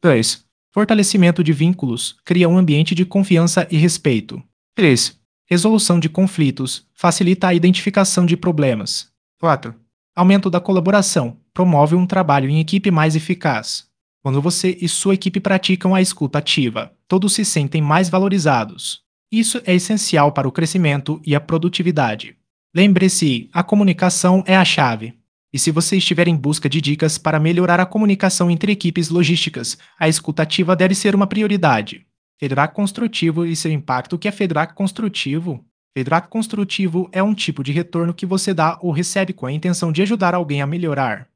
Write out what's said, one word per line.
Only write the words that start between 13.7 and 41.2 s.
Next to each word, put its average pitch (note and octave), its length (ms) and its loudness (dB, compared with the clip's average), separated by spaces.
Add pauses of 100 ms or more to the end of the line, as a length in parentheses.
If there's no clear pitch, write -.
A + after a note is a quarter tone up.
Quando C#3 200 0
você F3+ 380 -2
e F3 80 -2
sua - 260 0
equipe F#3+ 240 -2
praticam F#3+ 560 0
a F#3+ 60 2
escuta D3+ 380 -2
ativa, A#2+ 540 -2 (140)
todos F#3+ 260 0
se A3 120 -2
sentem D#3 360 -2
mais D#3 280 2
valorizados. D#3 920 -2 (280)
Isso A3+ 340 -2
é F#3 100 2
essencial F3+ 580 0
para C#3 160 -2
o B2+ 40 -6
crescimento D#3 720 -2
e D3 100 0
a D3 60 2
produtividade. D#3 960 -2 (380)
Lembre-se, F3+ 760 2
a F3 100 -2
comunicação F#3 840 2
é F#3 100 2
a F#3 80 4
chave. A#2 500 -2 (380)
E C#3 60 -6
se E3 120 0
você E3+ 260 0
estiver E3+ 320 2
em E3 80 2
busca D3 320 -2
de D#3 120 -2
dicas D3+ 380 -2
para D#3 200 -2
melhorar F3 400 2
a F3+ 80 2
comunicação F#3+ 640 0
entre F3 220 0
equipes F3 360 -2
logísticas, D3+ 680 -2 (200)
a D#3+ 100 0
escuta D#3+ 340 -2
ativa E3+ 320 0
deve F#3 200 2
ser G3 200 0
uma G3 120 2
prioridade. F#3 800 -2 (340)
Feedback C#3 360 -2
construtivo G3 720 -2
e E3 100 -4
seu D#3+ 140 -4
impacto. C3+ 440 -4
O E3+ 40 -6
que G#3 100 -4
é G3+ 40 -4
feedback E3+ 420 -2
construtivo? F3+ 920 -6 (320)
Feedback D#3 320 -2
construtivo G3 840 -4
é F#3 120 -2
um G#3 100 0
tipo D3 320 -6
de C#3+ 80 -6
retorno E3+ 400 -4
que F3+ 140 -8
você F#3+ 260 -2
dá E3 300 0
ou F3+ 80 -2
recebe F3+ 420 -2
com D#3+ 140 -10
a C3 60 -6
intenção E3+ 380 -2
de D#3+ 120 0
ajudar F#3+ 320 0
alguém D3 260 -2
a C#3 60 -2
melhorar. C#3 680 -4